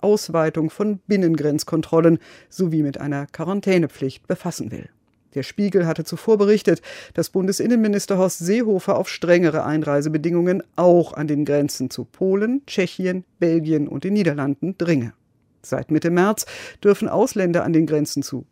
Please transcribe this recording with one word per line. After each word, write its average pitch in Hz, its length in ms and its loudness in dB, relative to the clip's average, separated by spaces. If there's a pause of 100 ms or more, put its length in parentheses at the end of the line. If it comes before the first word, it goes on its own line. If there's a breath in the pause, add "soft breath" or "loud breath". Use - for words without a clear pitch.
Ausweitung 165 680 0
von 208 380 -4
Binnengrenzkontrollen 165 1120 2 (320 loud breath)
sowie 160 320 -2
mit 139 180 -2
einer 143 280 -6
Quarantänepflicht 175 1000 -2
befassen 147 460 -6
will. - 180 -14 (460)
Der 135 80 -4
Spiegel 190 420 0
hatte 160 180 -2
zuvor 214 340 0
berichtet, 202 440 2 (320 loud breath)
dass - 160 -2
Bundesinnenminister 202 880 0
Horst 185 220 0
Seehofer 196 580 0
auf 185 100 -2
strengere 170 580 2
Einreisebedingungen 156 1000 0 (120)
auch 175 380 4
an 143 140 -6
den 147 180 0
Grenzen 143 460 0
zu 117 140 -10
Polen, 208 600 -2
Tschechien, 185 580 -4 (160)
Belgien 160 480 2
und - 160 -8
den 190 100 -2
Niederlanden 156 640 -2
dringe. 147 360 -2 (480)
Seit 131 280 -8
Mitte 156 220 0
März 185 340 0 (380 loud breath)
dürfen 202 260 2
Ausländer 185 540 0
an 147 100 -2
den 160 140 4
Grenzen 151 340 -2
zu 127 300 -8